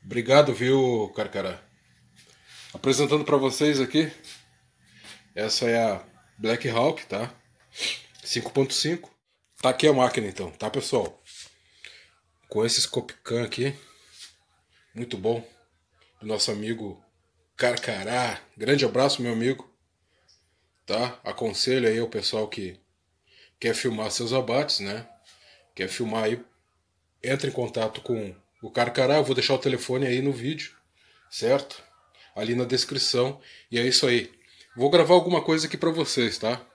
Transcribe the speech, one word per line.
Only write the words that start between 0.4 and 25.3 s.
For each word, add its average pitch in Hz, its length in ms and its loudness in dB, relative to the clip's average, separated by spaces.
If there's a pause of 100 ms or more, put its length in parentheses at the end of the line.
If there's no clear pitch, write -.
viu, 123 640 2
Carcará? 98 460 -4 (1120)
Apresentando 143 500 2
pra 147 140 2
vocês 135 420 2
aqui. 151 320 0 (1200)
Essa 110 340 0
é 117 80 4
a 107 260 0 (360)
Black 113 280 -2
Hawk, 127 380 0
tá? 110 260 -6 (920)
Cinco - 280 -6
ponto 135 220 0
cinco. - 420 -4 (460)
Tá 135 80 4
aqui 131 180 4
a 151 60 8
máquina, 123 320 2
então, 92 240 -8
tá, 107 220 -8
pessoal? 120 500 -4 (1300)
Com 107 160 0
esse 117 160 2
Scope - 320 -4 (100)
Can 117 200 -2
aqui. 127 320 -4 (1200)
Muito 117 240 -10
bom. 117 280 -2 (720)
Do 107 60 -16
nosso 107 240 -2
amigo 107 500 -6 (560)
Carcará. 117 880 -2 (160)
Grande 139 260 2
abraço, 131 380 2
meu 120 120 -2
amigo. 120 380 -2 (1120)
Tá? 120 400 -4
Aconselho 117 640 0
aí 110 120 2
ao 113 100 -2
pessoal 110 380 -2
que 95 280 -10 (840)
quer 117 160 0
filmar 110 340 -2
seus 117 240 -4
abates, 131 460 0
né? 101 280 -8 (680)